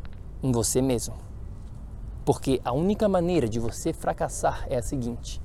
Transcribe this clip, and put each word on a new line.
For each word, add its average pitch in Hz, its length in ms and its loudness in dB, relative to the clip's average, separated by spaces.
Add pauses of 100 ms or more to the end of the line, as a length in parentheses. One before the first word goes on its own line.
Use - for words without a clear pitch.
(420)
em 131 80 2
você 120 320 4
mesmo. 127 320 2 (1080)
Porque - 400 2
a 123 80 0
única 202 360 2
maneira 175 400 4
de 107 120 0
você 151 320 0
fracassar - 760 -2
é 139 80 0
a 120 60 2
seguinte. 120 640 -4